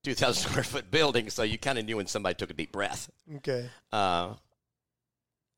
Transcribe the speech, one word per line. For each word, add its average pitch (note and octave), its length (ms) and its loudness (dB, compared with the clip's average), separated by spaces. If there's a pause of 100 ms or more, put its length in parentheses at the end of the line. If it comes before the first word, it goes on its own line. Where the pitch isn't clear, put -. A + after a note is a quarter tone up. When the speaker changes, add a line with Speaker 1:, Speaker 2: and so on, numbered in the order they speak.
Speaker 1:
two C3+ 120 -2
thousand - 340 2
square C3 140 0
foot A#2+ 260 -6
building, A#2+ 400 4
so - 140 -2
you A2 140 0
kinda B2+ 260 -2
knew A2 140 -2
when F#2+ 100 -2
somebody F#2+ 280 0
took F#2 140 -6
a F2 40 -12
deep D#2 180 -6
breath. - 380 -4 (280)
Speaker 2:
Okay. B2 320 -2 (220)
Speaker 1:
Uh, F#2 420 2 (1200)